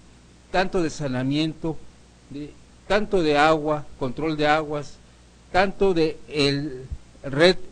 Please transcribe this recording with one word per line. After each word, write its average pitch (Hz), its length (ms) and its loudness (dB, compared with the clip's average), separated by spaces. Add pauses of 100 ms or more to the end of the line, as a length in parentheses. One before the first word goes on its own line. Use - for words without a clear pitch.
(520)
tanto 190 300 0
de 160 80 0
saneamiento, 147 880 -4 (540)
de, 143 200 -14 (360)
tanto 202 340 2
de 151 160 2
agua, 151 480 2 (140)
control 147 380 -4
de 147 100 2
aguas, 147 480 -2 (560)
tanto 190 420 2
de 160 240 0 (100)
el, 143 580 -2 (360)
red 147 360 4 (140)